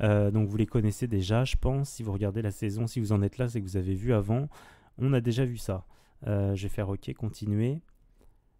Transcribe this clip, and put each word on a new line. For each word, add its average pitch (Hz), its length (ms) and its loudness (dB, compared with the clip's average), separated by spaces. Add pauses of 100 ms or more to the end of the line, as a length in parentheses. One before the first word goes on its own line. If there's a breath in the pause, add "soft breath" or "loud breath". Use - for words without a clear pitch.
Euh, 104 280 4
donc, 107 160 4
vous 104 120 -2
les 107 80 4
connaissez 110 420 0
déjà, 107 360 2
je - 120 0
pense. 135 320 2
Si - 140 -12
vous 107 100 -4
regardez 101 300 -2
la 101 100 -2
saison, 110 340 -2
si 117 140 -4
vous 107 120 0
en 101 100 4
êtes 101 160 0
là, 127 100 0
c'est 117 120 -4
que 98 60 -6
vous 95 120 -2
avez 95 160 0
vu 110 180 0
avant. 113 360 2 (500 loud breath)
On 131 140 2
a 123 80 4
déjà 120 240 0
vu 123 140 -4
ça. 92 260 -6 (420 soft breath)
Euh, 98 280 0
je 98 80 -4
vais 98 80 -4
faire 101 180 -4
OK, 98 240 -6
continuer. 110 680 -4 (760)